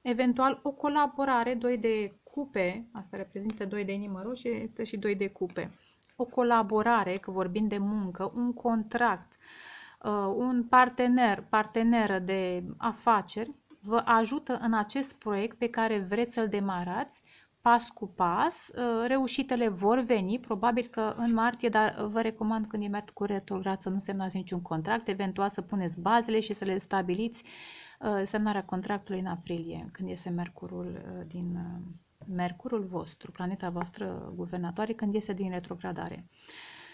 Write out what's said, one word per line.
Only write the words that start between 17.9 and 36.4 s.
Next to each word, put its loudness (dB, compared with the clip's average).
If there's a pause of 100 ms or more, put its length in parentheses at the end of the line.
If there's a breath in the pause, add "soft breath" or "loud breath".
pas, 0
uh, 0
reușitele 2
vor 4
veni, 2
probabil 0
că -2
în 2
martie, 2
dar 2
vă 0
recomand -2
când -6
e -4
Mercur -4
retrograd -2
să -4
nu 0
semnați -4
niciun -4
contract, -2
eventual 0
să -6
puneți -4
bazele 4
și -2
să -4
le 0
stabiliți, -2 (560 loud breath)
uh, 0
semnarea 0
contractului -4
în -2
aprilie, -6
când -6
iese -8
Mercurul, -6
uh, -10
din, -6
uh, -8 (460)
Mercurul -4
vostru, -8
planeta -6
voastră -6
guvernatoare, -4
când 0
iese 0
din -2
retrogradare. -8 (640 loud breath)